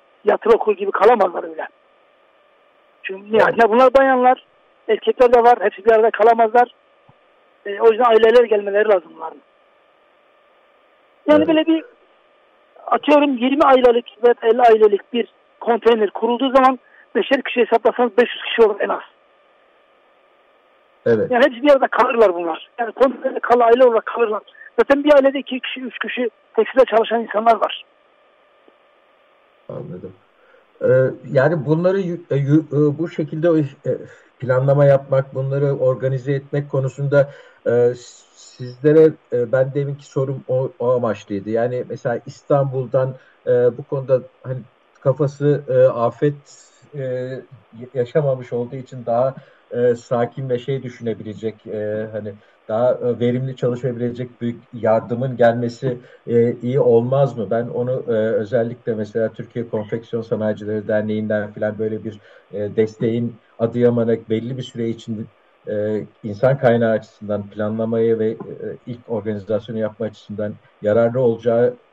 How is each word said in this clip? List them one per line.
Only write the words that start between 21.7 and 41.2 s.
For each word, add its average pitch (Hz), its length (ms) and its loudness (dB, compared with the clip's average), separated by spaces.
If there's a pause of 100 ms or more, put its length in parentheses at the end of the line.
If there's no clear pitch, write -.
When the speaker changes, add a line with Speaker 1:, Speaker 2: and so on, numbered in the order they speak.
Speaker 1:
arada 262 160 4
kalırlar 226 480 2
bunlar. 170 440 -8
Yani 220 140 -6
konteynerde 254 480 -2
kal-, 240 200 2
aile 233 240 6
olarak 226 220 2
kalırlar. 220 360 -4 (360)
Zaten 277 260 2
bir 294 100 6
ailede 269 240 4
iki 254 220 -8
kişi, - 200 -10
üç 254 180 -14
kişi 233 320 -6 (260)
tekstilde 226 280 4
çalışan 220 380 0
insanlar 220 340 2
var. - 280 -6 (1800)
Speaker 2:
Anladım. - 440 -14 (680)
Ee, - 40 0 (460)
yani 147 340 0
bunları 180 320 0
yü-, 175 220 -6 (100)
e, 131 60 -2
yü-, 147 360 0
e, 147 260 0
bu 170 100 -4
şekilde, 160 400 -4 (420)
e, - 20 -2 (460)
planlama 135 460 2
yapmak, 135 500 2
bunları 135 440 -2
organize 131 540 -2
etmek 143 380 -6
konusunda, 143 600 0 (360)
e, 120 260 2 (420)
sizlere, 151 800 2 (200)
e, 120 200 -2
ben 135 220 0
deminki 143 320 -6
sorum 135 420 -6
o, 127 300 -2
o 120 120 -2
amaçlıydı. 107 600 -4